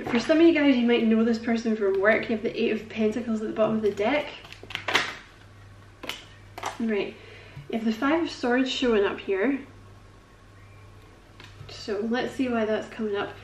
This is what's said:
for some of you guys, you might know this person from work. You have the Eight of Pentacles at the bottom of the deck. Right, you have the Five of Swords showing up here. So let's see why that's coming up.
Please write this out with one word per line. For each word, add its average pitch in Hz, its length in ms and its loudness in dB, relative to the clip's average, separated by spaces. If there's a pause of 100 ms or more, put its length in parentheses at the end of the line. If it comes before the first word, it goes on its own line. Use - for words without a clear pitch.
for 233 160 0
some 311 180 4
of 339 80 10
you 330 60 10
guys, 285 240 6
you 240 100 4
might 233 200 4
know 220 180 6
this 233 140 2
person 226 380 0
from 196 220 2
work. 208 300 4
You 226 80 0
have 214 60 -6
the - 180 -4
Eight 226 120 2
of - 180 -4
Pentacles 220 500 -2
at 220 80 -4
the 220 60 -6
bottom 220 220 2
of 214 60 -2
the 202 100 2
deck. 254 340 0 (2500)
Right, 220 380 -4 (540)
you 226 80 -4
have 220 80 -4
the 226 60 2
Five 311 320 0
of 294 60 -6
Swords 254 400 0
showing 220 340 2
up 180 140 -4
here. 214 420 -2 (2000)
So 208 420 -8
let's 247 240 -4
see 254 140 -2
why 226 180 0
that's 214 220 -4
coming 214 280 -6
up. 202 140 -6 (140)